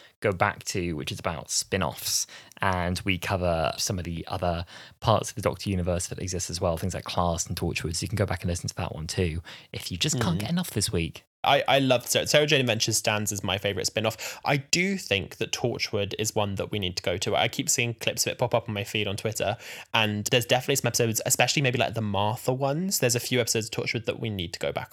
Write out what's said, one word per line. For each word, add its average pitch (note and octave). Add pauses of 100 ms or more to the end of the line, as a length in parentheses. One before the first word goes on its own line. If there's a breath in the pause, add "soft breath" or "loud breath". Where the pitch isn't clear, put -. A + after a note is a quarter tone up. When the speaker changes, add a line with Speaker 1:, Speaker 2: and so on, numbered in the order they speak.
(220 loud breath)
Speaker 1:
go A2
back G2
to, F2
which D2
is G2+
about E2
spin-offs, - (360 loud breath)
and F2+
we F#2+
cover E2+
some G2
of E2+
the E2+
other F2 (360 loud breath)
parts -
of -
the G#2
Doctor F#2+
universe F2+
that -
exist F2+
as F2
well, F2
things F2
like E2
Class F2
and F2+
Torchwood. E2
So -
you -
can -
go G2
back F2+
and F#2
listen F2+
to -
that -
one D#2
too, E2 (320 loud breath)
if -
you F2+
just C3+
can't F#2
Speaker 2:
Mm. -
Speaker 1:
get G#2
enough F3
this -
week. E2 (180)
Speaker 2:
I, C#3
I C#3
love B2+
Sarah, -
Sarah D3+
Jane D3
Adventures A2+
stands G#2+
as G2
my F#2+
favourite G2
spin-off. -
I C#3+
do F3+
think G2
that -
Torchwood G#2
is -
one G2+
that F#2+
we G#2+
need F2+
to -
go F#2
to. G2+
I E2
keep C3
seeing A#2
clips -
of -
it -
pop B2
up A#2
on G#2+
my G2+
feed G#2
on G2
Twitter, G#2 (340 loud breath)
and G#2+
there's A#2+
definitely B2+
some B2
episodes, A2+
especially B2+
maybe, B2
like, G2+
the A#2+
Martha G#2
ones. C#3+
There's A#2+
a A#2
few B2
episodes A2
of -
Torchwood -
that -
we A#2
need F#2
to -
go C#2+
back -